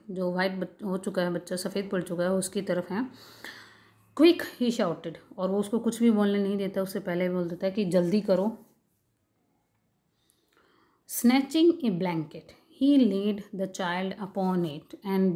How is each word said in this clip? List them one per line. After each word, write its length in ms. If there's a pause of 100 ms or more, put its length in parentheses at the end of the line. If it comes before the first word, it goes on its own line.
(120)
जो 200
वाइट 200
बच-, 320
हो 140
चुका 240
है 120
बच्चा, 220
सफ़ेद 360
पड़ 120
चुका 200
है, 80
उसकी 300
तरफ 300
हैं। 200 (1120)
Quick, 200 (200)
he 180
shouted, 380 (200)
और 120
वो 100
उसको 200
कुछ 200
भी 120
बोलने 320
नहीं 140
देता, 240
उससे 180
पहले 300
बोल 200
देता 160
है 60
कि 140
जल्दी 360
करो। 440 (2500)
Snatching 640
a 180
blanket, 640 (300)
he 140 (160)
laid 280 (140)
the 120 (140)
child 460
upon 380
it 340 (120)
and 240